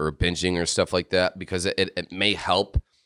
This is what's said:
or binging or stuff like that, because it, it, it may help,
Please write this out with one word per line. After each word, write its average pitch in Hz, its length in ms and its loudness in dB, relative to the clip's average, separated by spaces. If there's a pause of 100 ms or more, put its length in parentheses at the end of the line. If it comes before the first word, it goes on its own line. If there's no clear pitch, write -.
or 78 60 0
binging 87 500 -2
or 85 60 0
stuff - 260 0
like 90 180 -2
that, 92 280 2
because 90 280 -4
it, 95 120 0
it, 95 180 0
it 87 140 -8
may 98 240 0
help, 92 480 0 (240)